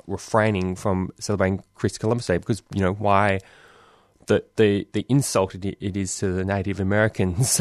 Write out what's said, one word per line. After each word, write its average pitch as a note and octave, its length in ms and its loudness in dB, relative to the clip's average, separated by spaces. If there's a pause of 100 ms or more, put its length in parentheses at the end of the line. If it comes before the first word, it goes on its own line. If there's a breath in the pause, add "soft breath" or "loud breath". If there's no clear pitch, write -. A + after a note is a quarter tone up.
refraining G2 680 0
from F#2 340 -2 (100)
celebrating F#2+ 440 0 (100)
Chris - 240 -4
Columbus A#2 300 -2
Day F2 100 2
because, G2 240 -4 (140)
you G2 60 0
know, F#2 120 2
why? G2+ 460 2 (880 soft breath)
The, - 180 2 (120)
the, G2+ 360 4
the G#2 160 -2
insult A#2 460 0
it, F#2 100 -10
it G2 320 -6
is F#2+ 220 -4
to G2 120 0
the F#2 140 -2
Native G2 340 -2
Americans G2+ 800 0